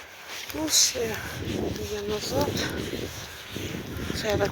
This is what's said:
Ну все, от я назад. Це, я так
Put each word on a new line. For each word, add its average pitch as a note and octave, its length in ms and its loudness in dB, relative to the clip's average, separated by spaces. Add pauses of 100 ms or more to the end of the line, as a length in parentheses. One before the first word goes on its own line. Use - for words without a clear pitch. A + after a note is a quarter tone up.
(540)
Ну D4+ 120 0
все, A#3 500 4 (520)
от - 260 -2
я G#3 80 -2
назад. G#3+ 480 2 (1700)
Це, A3+ 60 0
я G3+ 100 4
так G3 140 4